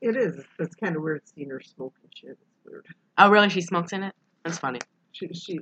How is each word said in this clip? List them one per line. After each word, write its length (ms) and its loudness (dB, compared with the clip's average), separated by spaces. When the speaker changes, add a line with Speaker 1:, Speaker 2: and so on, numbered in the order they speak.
Speaker 1:
It 140 0
is. 260 0
It's 160 -6
kinda 260 -4
weird 220 -4
seeing 140 -10
her 100 -10
smoking 560 -16
shit. 160 -18
It's 100 -20
weird. 200 -20
Speaker 2:
Oh, 120 10
really? 200 8
She 120 0
smokes 300 -2
in 120 -6
it? 100 -8
That's 140 -8
funny. 200 -4
Speaker 1:
She, 220 -10
she, 280 -8